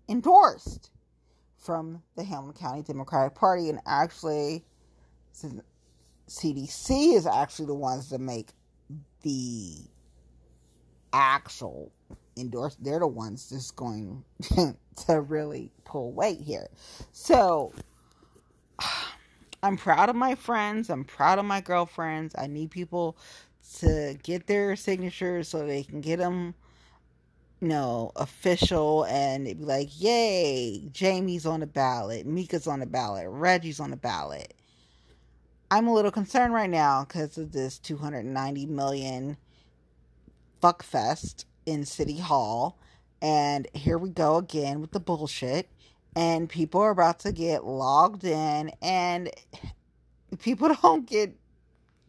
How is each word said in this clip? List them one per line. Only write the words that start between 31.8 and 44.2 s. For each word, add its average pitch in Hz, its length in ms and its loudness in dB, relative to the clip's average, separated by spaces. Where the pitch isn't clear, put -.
Mika's 165 400 -2
on 143 140 -2
the 127 60 -6
ballot, 107 420 -4
Reggie's 165 520 0
on 143 100 -8
the 135 60 -8
ballot." 73 580 -6
I'm 226 160 4
a 233 40 4
little 208 200 4
concerned 233 420 0
right 208 160 0
now 143 340 2
'cause 151 320 -6
of 156 140 -8
this 131 300 -6
two 156 160 -8
hundred 143 300 -6
ninety 135 380 -6
million 139 760 -4
fuckfest 151 800 0
in 151 180 -4
City 151 340 -6
Hall. 135 600 0
And 143 540 2
here 165 240 2
we 185 120 -4
go 160 260 4